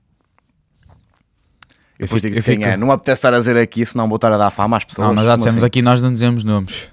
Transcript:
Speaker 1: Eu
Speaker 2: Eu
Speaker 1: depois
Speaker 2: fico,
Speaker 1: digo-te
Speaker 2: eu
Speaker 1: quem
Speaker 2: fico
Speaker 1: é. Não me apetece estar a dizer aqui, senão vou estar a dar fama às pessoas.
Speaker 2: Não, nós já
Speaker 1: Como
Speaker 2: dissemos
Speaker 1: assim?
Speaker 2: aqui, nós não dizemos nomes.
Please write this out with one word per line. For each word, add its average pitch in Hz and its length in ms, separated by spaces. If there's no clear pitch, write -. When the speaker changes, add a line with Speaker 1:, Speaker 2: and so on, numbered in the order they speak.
Speaker 1:
Eu - 60
Speaker 2:
Eu - 20
Speaker 1:
depois 107 160
Speaker 2:
fico, 104 120
Speaker 1:
digo-te 110 40
Speaker 2:
eu 113 60
Speaker 1:
quem 107 80
Speaker 2:
fico 98 80
Speaker 1:
é. 95 60
Não 110 80
me 139 80
apetece - 240
estar 123 160
a 120 40
dizer 120 200
aqui, 117 260
senão 113 240
vou 110 80
estar 117 160
a 107 60
dar 101 120
fama 107 280
às - 60
pessoas. 107 240
Speaker 2:
Não, 107 60
nós 107 120
já 120 60
Speaker 1:
Como 117 60
Speaker 2:
dissemos 117 200
Speaker 1:
assim? 113 80
Speaker 2:
aqui, 123 160
nós 123 180
não 127 120
dizemos 120 320
nomes. 104 480